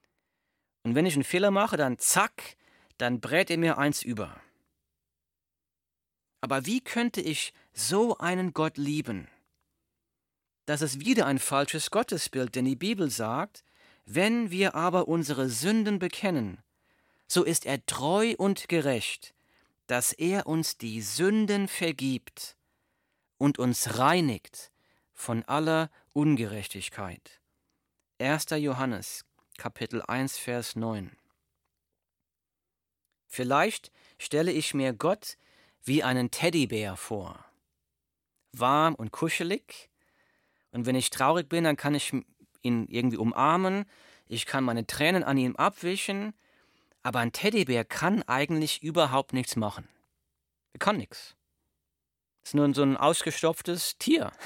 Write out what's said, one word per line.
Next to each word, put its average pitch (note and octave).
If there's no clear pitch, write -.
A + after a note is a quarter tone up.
Und A#2
wenn D#3+
ich E3
einen C#3
Fehler G3
mache, G3+
dann C3
zack, -
dann A#2+
brät D#3
er E3
mir E3
eins C#3+
über. G#2
Aber C3
wie A#3+
könnte A#3
ich -
so G3+
einen F3+
Gott D#3
lieben? C#3+
Das D3
ist C#3
wieder G#3+
ein C3+
falsches C#3+
Gottesbild, D3
denn B2+
die C3
Bibel F#3+
sagt, A#2
„Wenn G3+
wir F#3
aber F3
unsere C#3+
Sünden G3+
bekennen, E3
so F3
ist -
er C3
treu G3
und G3
gerecht, C#3
dass B2
er F3+
uns D#3+
die A2+
Sünden G3+
vergibt C3+
und C#3+
uns A#2
reinigt C#3+
von A#2
aller D#3
Ungerechtigkeit.“ G#2+
Erster D3+
Johannes, C3
Kapitel A2+
eins, C3
Vers A#2+
neun. A2
Vielleicht C#3
stelle D#3+
ich D3+
mir C3
Gott E3
wie C#3
einen B2+
Teddybär A2+
vor. F#2
Warm C#3+
und A2+
kuschelig. -
Und A#2+
wenn C3
ich B2+
traurig D3+
bin, E3
dann D3+
kann D3
ich -
ihn A#2+
irgendwie A#2+
umarmen. F3+
Ich A2+
kann C3+
meine A#2
Tränen E3
an C#3
ihm B2+
abwischen. G3
Aber B2
ein A#2
Teddybär D3
kann F#3+
eigentlich D3
überhaupt D3
nichts B2+
machen. G#2+
Er -
kann G#3
nix. -
Ist -
nur D3
so C#3+
ein C3+
ausgestopftes E3
Tier. -